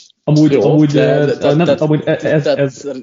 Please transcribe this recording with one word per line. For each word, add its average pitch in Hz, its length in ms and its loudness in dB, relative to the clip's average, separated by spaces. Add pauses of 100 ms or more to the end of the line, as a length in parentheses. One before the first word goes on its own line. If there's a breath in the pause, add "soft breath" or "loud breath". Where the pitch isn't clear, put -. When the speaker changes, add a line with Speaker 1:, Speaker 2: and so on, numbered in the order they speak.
(240)
Speaker 1:
Amúgy, 151 280 2
Speaker 2:
Jó, 135 100 2
Speaker 1:
amúgy, 151 300 2
Speaker 2:
de, 147 180 2
Speaker 1:
eh, 147 160 0
Speaker 2:
de, 127 120 -2
de, 147 160 0
Speaker 1:
nem, 165 120 0
Speaker 2:
de, 151 80 2
Speaker 1:
amúgy 151 320 -2
e-, 156 160 -2
ez, 147 220 -2
Speaker 2:
de, 147 120 0
Speaker 1:
ez 135 280 -4
Speaker 2:
de 143 200 -10